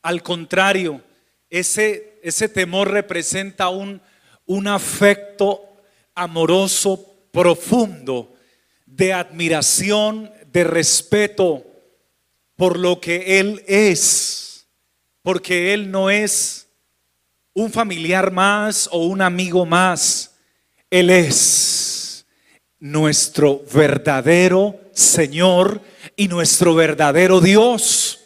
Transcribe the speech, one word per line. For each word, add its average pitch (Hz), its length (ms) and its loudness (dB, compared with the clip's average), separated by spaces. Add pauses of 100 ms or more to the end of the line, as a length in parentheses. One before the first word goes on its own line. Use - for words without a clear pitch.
Al 170 220 -6
contrario, 175 800 -2 (460)
ese, 185 720 -4
ese 175 260 -6
temor 196 420 -4
representa 196 800 -6
un, 196 320 -10 (460)
un 196 200 -4
afecto 202 960 0 (520)
amoroso 180 1000 -2 (160)
profundo 170 1040 0 (520)
de 185 260 -2
admiración, 185 1200 -4 (180)
de 175 140 2
respeto 175 1000 0 (920)
por 180 220 0
lo 180 220 -2
que 185 380 -2
Él 202 280 -2
es, - 1000 -2 (560)
porque 180 520 -2
Él 202 160 -8
no 190 200 -2
es - 580 -4 (880)
un 214 160 -4
familiar 190 640 -2
más 202 600 -2
o 170 140 -2
un 190 140 -4
amigo 180 460 0
más. 175 680 -2 (560)
Él 180 200 4
es - 1160 0 (520)
nuestro 147 840 0 (100)
verdadero 156 1080 2 (120)
Señor 180 880 2 (360)
y 202 120 0
nuestro 170 460 2
verdadero 160 680 4
Dios. 214 840 2